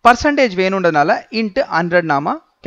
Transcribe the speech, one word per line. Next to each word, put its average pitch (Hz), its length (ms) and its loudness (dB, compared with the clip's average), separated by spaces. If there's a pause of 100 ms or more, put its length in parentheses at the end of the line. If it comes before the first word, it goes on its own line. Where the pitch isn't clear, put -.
பர்சன்டேஜ் 254 560 2
வேணுன்றதுனால 180 500 0 (300)
into 208 220 -4 (140)
ஹண்ட்ரட் 170 360 0
நாம 156 220 -2 (320)